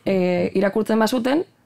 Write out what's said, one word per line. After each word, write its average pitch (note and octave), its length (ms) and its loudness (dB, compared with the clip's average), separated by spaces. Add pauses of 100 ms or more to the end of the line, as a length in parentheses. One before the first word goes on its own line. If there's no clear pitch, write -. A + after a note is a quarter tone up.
eh, F3+ 480 0
irakurtzen G#3 460 0
bazuten, B3+ 440 0 (220)